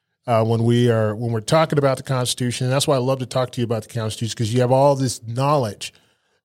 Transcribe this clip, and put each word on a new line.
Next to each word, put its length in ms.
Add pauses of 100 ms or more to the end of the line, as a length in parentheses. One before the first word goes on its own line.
(260)
uh, 200
when 180
we 260
are, 260
when 160
we're 100
talking 360
about 200
the 60
Constitution. 600
And 80
that's 140
why 80
I 40
love 200
to 80
talk 240
to 100
you 40
about 180
the 100
Constitution, 420
'cause 180
you 80
have 100
all 240
this 280
knowledge 720 (520)